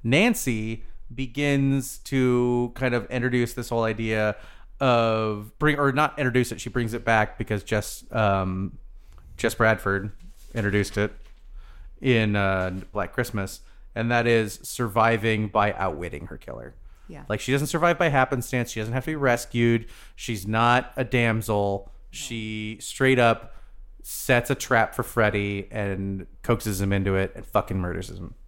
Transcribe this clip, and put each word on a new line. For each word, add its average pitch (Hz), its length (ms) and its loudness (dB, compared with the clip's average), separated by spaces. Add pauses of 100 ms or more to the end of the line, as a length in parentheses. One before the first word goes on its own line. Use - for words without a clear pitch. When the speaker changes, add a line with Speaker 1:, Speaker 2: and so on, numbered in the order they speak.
Speaker 1:
Nancy 117 800 0 (300)
begins 139 840 0
to 123 760 2
kind 127 180 0
of 120 180 -4
introduce 123 420 0
this 120 160 -8
whole 117 140 0
idea 110 520 0 (440)
of 110 800 2
bring, 151 200 4
or 139 120 4
not 147 280 0
introduce 127 320 2
it. - 80 -8
She - 100 -8
brings 113 240 -2
it 120 120 -6
back 110 320 4
because 104 260 -2
Jess, - 480 -2
um, 95 640 0 (600)
Jess 113 180 0
Bradford 101 560 2 (420)
introduced 104 440 0
it 104 140 0 (880)
in, 110 340 4
uh, 95 360 0 (200)
Black 98 220 -4
Christmas, 104 480 -4 (340)
and 113 160 0
that 120 160 4
is 113 360 2
surviving 110 840 2
by 104 260 2
outwitting 80 540 -6
her - 100 -12
killer. - 380 -14 (320)
Speaker 2:
Yeah. 143 220 -16
Speaker 1:
Like, 104 100 -2
she - 120 -2
doesn't 139 160 2
survive 170 320 2
by 170 100 2
happenstance. 127 600 0
She - 80 -8
doesn't 110 140 -4
have 127 120 -2
to 156 60 -4
be 156 40 -4
rescued. 120 680 2 (300)
She's 101 320 -6
not 120 480 4
a 135 80 -2
damsel. 110 840 0
Speaker 2:
No. - 60 -18 (180)
Speaker 1:
She 107 720 -8
straight 131 380 4
up 117 340 4 (480)
sets - 480 0
a 135 60 2
trap - 400 2
for 120 80 -4
Freddy 101 680 0
and 98 540 -4 (160)
coaxes 107 400 -2
him 98 100 2
into 95 240 2
it 95 200 0
and 92 100 -12
fucking 95 340 -2
murders 87 300 -6
him. 92 240 -14 (140)